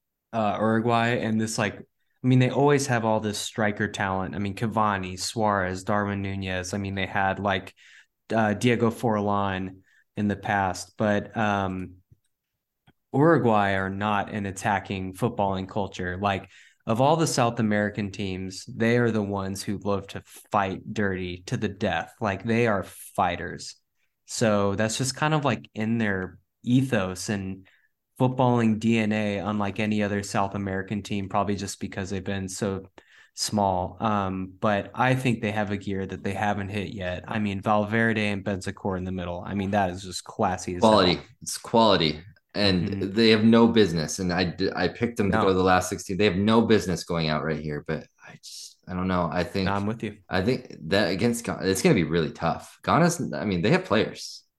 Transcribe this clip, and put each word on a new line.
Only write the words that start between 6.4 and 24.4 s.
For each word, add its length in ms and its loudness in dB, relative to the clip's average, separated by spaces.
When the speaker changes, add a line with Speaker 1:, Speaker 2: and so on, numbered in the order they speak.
Speaker 1:
I 40 -2
mean, 180 -4
they 100 -2
had, 340 0
like, 340 -2
uh, 180 2
Diego 380 2
Forlan 840 -2
in 100 0
the 80 0
past, 640 -2
but, 400 0
um, 560 -2
Uruguay 600 4
are 160 0
not 440 -2
an 120 -4
attacking 680 -4
footballing 560 -2
culture. 520 -6
Like, 280 -2
of 160 0
all 140 4
the 120 2
South 320 0
American 520 0
teams, 540 -8
they 320 2
are 140 2
the 120 0
ones 400 -4
who 140 -4
love 300 -4
to 160 -12
fight 420 -2
dirty 520 -2
to 100 -4
the 140 -2
death. 500 -4
Like, 240 -2
they 240 2
are 160 2
fighters. 920 -4
So 500 2